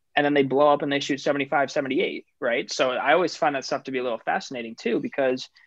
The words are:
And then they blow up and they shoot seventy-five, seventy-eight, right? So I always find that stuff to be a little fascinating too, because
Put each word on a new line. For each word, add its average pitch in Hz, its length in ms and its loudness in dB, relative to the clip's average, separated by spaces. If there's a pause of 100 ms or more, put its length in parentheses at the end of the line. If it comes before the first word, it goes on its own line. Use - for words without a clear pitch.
(140)
And 147 100 2
then 147 100 2
they 143 80 6
blow 139 300 4
up 143 100 2
and 147 100 -2
they 139 80 0
shoot 139 200 -4
seventy-five, 143 500 0
seventy-eight, 139 560 -2 (140)
right? 120 300 -2
So 131 200 0
I 123 220 2
always 170 240 2
find 147 180 0
that 131 100 -2
stuff 135 200 -4
to 139 60 -10
be 131 80 -2
a 123 40 -2
little 120 220 -4
fascinating 127 520 -4
too, 196 240 -2
because 131 480 -2 (180)